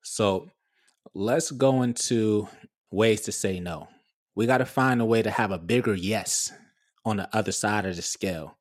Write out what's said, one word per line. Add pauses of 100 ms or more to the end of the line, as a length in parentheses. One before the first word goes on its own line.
So (640)
let's
go
into (440)
ways
to
say
no. (480)
We
gotta
find
a
way
to
have
a
bigger
yes (540)
on
the
other
side
of
the
scale